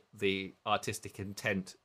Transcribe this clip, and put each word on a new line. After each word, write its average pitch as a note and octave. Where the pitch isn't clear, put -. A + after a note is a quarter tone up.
the G2
artistic G#2
intent G2+